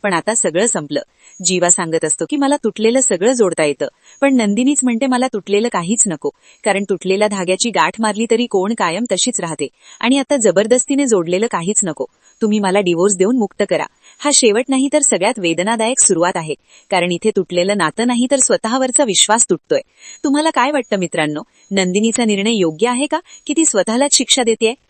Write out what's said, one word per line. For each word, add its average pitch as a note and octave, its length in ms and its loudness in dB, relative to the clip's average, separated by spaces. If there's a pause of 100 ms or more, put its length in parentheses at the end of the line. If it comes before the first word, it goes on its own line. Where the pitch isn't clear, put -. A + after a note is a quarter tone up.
पण G3+ 100 0
आता F3 220 -2
सगळं F3+ 300 0
संपलं." D3+ 360 -4 (440)
जीवा F3 240 2
सांगत E3 360 -2
असतो D#3 240 -2
की D4+ 60 -4
"मला C#4 200 0
तुटलेलं A3+ 440 0
सगळं G#3+ 340 0
जोडता F3+ 300 2
येतं", D3 240 -2 (340)
पण C#4 140 4
नंदिनीच A#3+ 480 2
म्हणते, B3 240 0
मला B3+ 200 0
तुटलेलं G#3 420 -2
काहीच F#3 380 -2
नको, D#3+ 220 -4 (340)
कारण G3+ 200 0
तुटलेल्या F#3+ 440 -2
धाग्याची F#3+ 420 -2
गाठ F3+ 300 0
मारली A3 320 0
तरी A#3 140 2
कोण G3+ 320 -2
कायम F#3+ 340 -2
तशीच F3+ 300 -2
राहते D#3+ 260 -6 (320)
आणि B3+ 180 2
आता C#4 200 0
जबरदस्तीने A#3 720 2
जोडलेलं F#3+ 440 0
काहीच F#3 320 -2
नको. D#3+ 220 -4 (360)
तुम्ही G#3+ 180 2
मला G3 200 2
डिव्होर्स F#3 360 2
देऊन F#3 220 2
मुक्त G#3 320 -2
करा. E3 160 0 (340)
हा - 140 -2
शेवट A3+ 360 4
नाही C4+ 240 0
तर D4+ 80 2
सगळ्यात G#3 360 0
वेदनादायक G3+ 640 -2
सुरुवात F3 360 2
आहे, D#3+ 180 -6 (360)
कारण F3+ 220 0
इथे F#3+ 200 0
तुटलेलं F#3 460 -2
नातं G3 300 0
नाही B3 240 0
तर C#4 80 2
स्वतःवरचा B3+ 640 0
विश्वास G#3+ 460 2
तुटतोय. D#3 320 0 (420)
तुम्हाला D4+ 260 2
काय C4+ 220 0
वाटतं B3+ 260 -2
मित्रांनो, D#3 440 -2 (300)
नंदिनीचा G3+ 540 0
निर्णय G#3 280 0
योग्य F3 340 0
आहे B3 180 -2
का, D#4 140 -4 (280)
की - 100 -4
ती D#4+ 80 2
स्वतःलाच A#3 480 0
शिक्षा B3+ 300 2
देतेय? A3+ 300 0 (160)